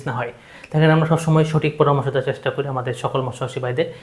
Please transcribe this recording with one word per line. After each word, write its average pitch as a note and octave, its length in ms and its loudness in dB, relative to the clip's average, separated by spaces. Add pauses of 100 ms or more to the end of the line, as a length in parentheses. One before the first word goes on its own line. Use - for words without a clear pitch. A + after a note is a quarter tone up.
না B2+ 60 -6
হয়। A#2+ 180 -6 (400)
দেখেন, D#3 200 4
আমরা D#3+ 160 4
সবসময় D#3 380 4
সঠিক D#3 320 0
পরামর্শ C#3+ 300 2
দেওয়ার C3 160 0
চেষ্টা - 260 -4
করি C#3 180 -4
আমাদের C3 260 -4
সকল C3 280 -4
মৎস্যচাষী B2+ 380 -6
ভাইদের। B2+ 280 0 (160)